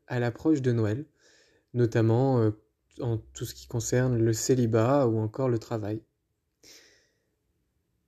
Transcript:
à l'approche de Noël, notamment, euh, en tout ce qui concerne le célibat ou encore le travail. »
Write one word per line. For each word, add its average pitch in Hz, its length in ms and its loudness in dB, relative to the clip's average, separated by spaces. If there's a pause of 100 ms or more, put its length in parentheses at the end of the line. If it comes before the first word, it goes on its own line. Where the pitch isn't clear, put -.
à 127 120 -4
l'approche 131 440 0
de 123 100 0
Noël, 117 320 -2 (720)
notamment, 120 680 2
euh, 107 100 4 (500)
en 117 180 -2
tout - 260 -12
ce - 100 -12
qui - 140 -20
concerne 123 480 0
le 113 160 2
célibat 120 720 2
ou 113 120 0
encore 110 320 -4
le 117 80 -2
travail. » 107 440 -8 (2000)